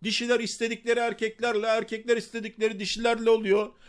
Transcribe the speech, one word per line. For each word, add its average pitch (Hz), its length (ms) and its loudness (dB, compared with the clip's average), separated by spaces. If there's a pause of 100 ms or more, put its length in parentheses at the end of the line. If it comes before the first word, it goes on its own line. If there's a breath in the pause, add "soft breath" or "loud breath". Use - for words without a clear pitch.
Dişiler 240 360 0
istedikleri 233 600 -2
erkeklerle, 220 640 -2
erkekler 226 500 0
istedikleri 220 640 -4
dişilerle 226 500 0
oluyor. 208 420 2 (160 soft breath)